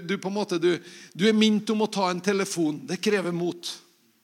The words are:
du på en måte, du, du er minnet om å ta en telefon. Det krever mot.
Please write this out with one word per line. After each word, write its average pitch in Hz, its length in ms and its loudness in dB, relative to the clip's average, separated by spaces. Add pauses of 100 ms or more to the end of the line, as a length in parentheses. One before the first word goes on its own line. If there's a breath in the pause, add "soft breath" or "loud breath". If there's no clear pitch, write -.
du 180 180 -4
på 185 80 -6
en 202 80 -4
måte, 185 240 -2
du, 170 140 4 (400 loud breath)
du 165 160 0
er 220 80 4
minnet 214 340 4
om 214 140 2
å - 20 -14
ta 196 220 0
en 180 100 -4
telefon. 170 640 0
Det 185 160 -6
krever 190 320 0
mot. 170 380 -4 (540)